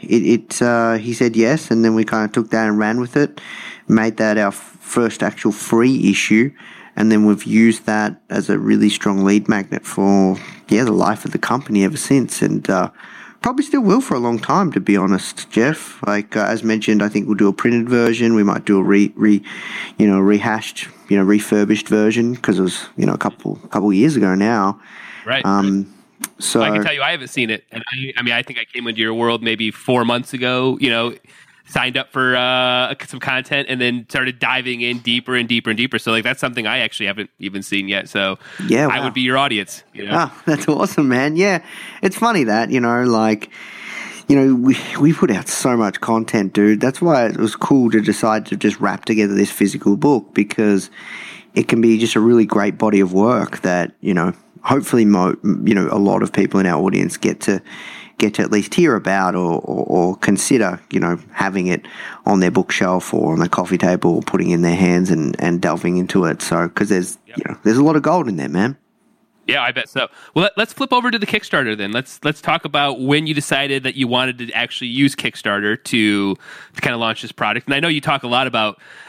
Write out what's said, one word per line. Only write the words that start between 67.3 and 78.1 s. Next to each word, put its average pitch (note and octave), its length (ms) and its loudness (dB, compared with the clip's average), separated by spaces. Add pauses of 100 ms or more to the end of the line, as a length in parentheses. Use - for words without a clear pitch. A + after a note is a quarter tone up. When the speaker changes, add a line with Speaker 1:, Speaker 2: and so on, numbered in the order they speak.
Speaker 1:
you - 100 -8
know, - 160 -10
there's A2 140 4
a C#3+ 80 6
lot D#3 100 4
of D3+ 60 4
gold D#3 260 0
in G2 100 -4
there, C#2 120 -6
man. G#2 300 -2 (680)
Speaker 2:
Yeah, C3 160 0
I B2 80 -2
bet A#2+ 200 -8
so. B2+ 180 -4 (260)
Well, E3 100 2
let, G#3 120 0
let's A3+ 160 -2
flip C4 220 -4
over B3 160 0
to A3+ 80 -2
the G3+ 80 -2
Kickstarter C3+ 500 -2
then. G2+ 160 -6
Let's, B2 320 -6
let's D3+ 160 -2
talk D#3+ 240 -2
about C#3+ 380 -2
when D3+ 240 2
you D#3 80 -2
decided C#3 480 -2
that C3 140 -6
you B2+ 120 -2
wanted B2 300 -2
to A#2+ 140 -12
actually A#2+ 360 -6
use C3+ 260 2
Kickstarter G#2 720 -2
to, G#2 520 0
to - 440 -18
kinda B2+ 160 -2
launch A2+ 240 -4
this A2 120 -14
product. A2 340 -2
And C#3 80 -2
I C#3+ 60 0
know E3 80 -2
you D#3 120 -2
talk C#3+ 220 -2